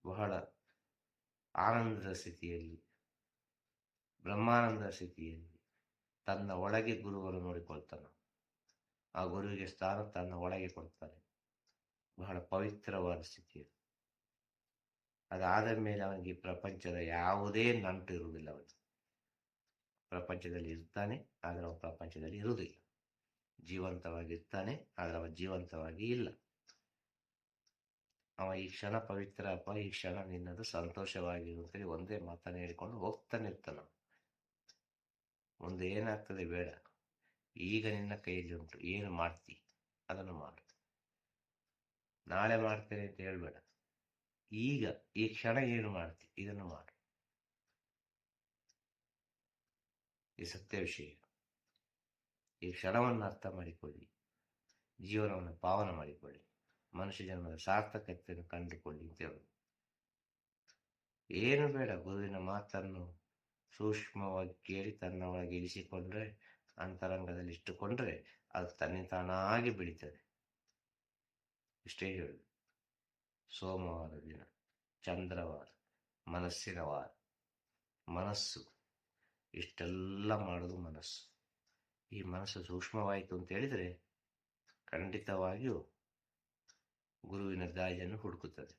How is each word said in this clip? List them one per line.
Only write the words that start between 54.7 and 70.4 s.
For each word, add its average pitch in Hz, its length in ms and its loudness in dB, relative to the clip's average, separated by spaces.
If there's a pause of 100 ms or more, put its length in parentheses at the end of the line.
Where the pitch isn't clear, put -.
ಜೀವನವನ್ನು 95 540 2
ಪಾವನ 95 340 4
ಮಾಡಿಕೊಳ್ಳಿ. 73 600 -8 (420)
ಮನುಷ್ಯ 95 320 -2
ಜನ್ಮದ 85 320 -4
ಸಾರ್ಥಕತೆಯನ್ನು 92 880 0
ಕಂಡುಕೊಳ್ಳಿ 82 560 -6
ಅಂತ 82 180 -14
ಹೇಳುದು. - 260 -8 (1800)
ಏನು 135 380 6
ಬೇಡ, 135 240 2 (120)
ಗುರುವಿನ 98 340 -2
ಮಾತನ್ನು 95 680 -2 (680)
ಸೂಕ್ಷ್ಮವಾಗಿ 98 880 0
ಕೇಳಿ 98 280 -2
ತನ್ನ 92 320 -4
ಒಳಗೆ 90 320 0
ಇರಿಸಿಕೊಂಡ್ರೆ 92 720 -4 (520)
ಅಂತರಂಗದಲ್ಲಿ 90 760 -2
ಇಟ್ಟುಕೊಂಡ್ರೆ 101 640 -2 (380)
ಅದು 92 240 -2
ತನ್ನಿಂತಾನಾಗಿ 92 920 2
ಬೆಳೀತದೆ. 85 480 -6 (1700)